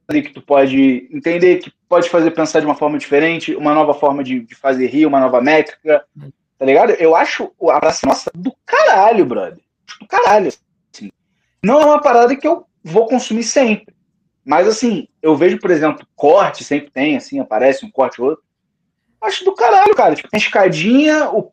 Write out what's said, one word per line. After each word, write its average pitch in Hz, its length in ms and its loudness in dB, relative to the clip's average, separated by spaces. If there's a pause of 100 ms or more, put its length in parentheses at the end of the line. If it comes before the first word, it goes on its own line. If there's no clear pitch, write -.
ali 151 120 0
que - 120 -18
tu 135 80 -20
pode 135 720 2
entender, 175 480 0
que - 120 -16 (160)
pode 175 220 0
fazer 165 220 2
pensar 160 280 -2
de 151 60 -2
uma 147 100 -2
forma 151 240 -4
diferente, 156 560 -2
uma 147 180 -2
nova 151 200 2
forma 143 300 -2
de, 127 180 -6
de 113 120 -20
fazer 131 340 -2
rir, 143 180 0
uma 139 160 0
nova 123 200 2
métrica, 151 640 0 (540)
tá 135 60 -6
ligado? 170 260 4
Eu 160 240 2
acho - 420 -4
o, 160 140 0
a 147 80 0
Praça 156 260 -2
Nossa - 300 -2
do 185 180 -8 (120)
caralho, 220 600 2
brother. 107 380 -8 (360)
Do - 80 -20
caralho, 427 420 0
assim. - 600 -18 (540)
Não 269 180 4
é 302 40 4
uma 294 160 4
parada 247 340 4
que 269 120 -10
eu 349 200 -4 (160)
vou 202 240 0
consumir 226 360 -4
sempre. 220 520 -2 (500)
Mas, 156 220 2
assim, 214 400 -2 (140)
eu 156 140 2
vejo, 180 240 2
por 185 120 -2
exemplo, 151 340 -2 (100)
corte, - 480 0
sempre 143 280 -8
tem, 143 260 -4
assim, 135 220 -10
aparece 131 460 -2
um 107 60 -20
corte 127 300 -4
ou 123 80 0
outro. 156 140 -8 (800)
Acho 392 240 -8
do 381 100 0
caralho, 427 400 2
cara. 190 200 2
Tipo, - 140 -14
tem 214 100 -4
escadinha, 233 880 0
o 208 240 -6